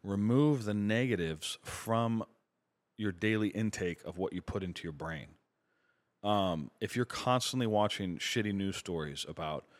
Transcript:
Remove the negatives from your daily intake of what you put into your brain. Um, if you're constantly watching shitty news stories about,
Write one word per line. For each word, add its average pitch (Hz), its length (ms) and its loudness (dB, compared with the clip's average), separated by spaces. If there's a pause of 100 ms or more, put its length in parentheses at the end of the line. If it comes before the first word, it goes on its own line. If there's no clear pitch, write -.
Remove 117 600 4
the 104 100 0
negatives 104 880 0
from 113 640 0 (800)
your 101 100 0
daily 107 360 2
intake 98 560 -2
of 90 120 -8
what 92 160 -2
you 90 80 -4
put 98 220 -4
into 87 220 -6
your 82 80 -6
brain. 78 360 -8 (920)
Um, 95 480 2 (100)
if 107 160 -4
you're 120 80 2
constantly 127 640 0
watching 104 520 2
shitty 107 360 0
news 98 220 0
stories 76 520 -6
about, 78 380 -6 (140)